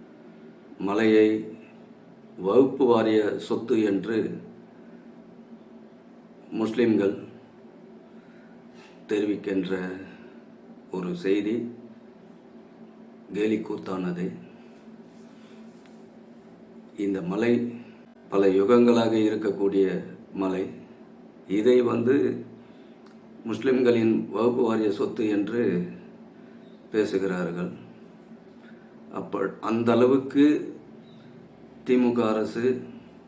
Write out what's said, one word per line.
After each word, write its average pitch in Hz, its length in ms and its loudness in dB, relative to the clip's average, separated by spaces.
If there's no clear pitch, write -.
மலையை 110 420 4
வகுப்பு 127 420 4
வாரிய 113 320 4
சொத்து 113 320 -2
என்று 98 260 -2
முஸ்லிம்கள் 110 560 0
தெரிவிக்கின்ற 95 680 -2
ஒரு 90 160 -6
செய்தி 104 320 0
கேலிக்கூத்தானது. 92 880 -4
இந்த 95 140 -4
மலை 113 220 0
பல 98 100 4
யுகங்களாக 117 560 4
இருக்கக்கூடிய 98 580 0
மலை. 95 220 -2
இதை 120 180 4
வந்து 117 260 2
முஸ்லிம்களின் 117 640 2
வகுப்பு 120 320 0
வாரிய 110 320 0
சொத்து 110 260 -4
என்று 107 260 -2
பேசுகிறார்கள். 90 800 -2
அப்ப 101 220 -8
அந்த 117 260 2
அளவுக்கு 135 500 4
திமுக 123 320 4
அரசு 110 340 -2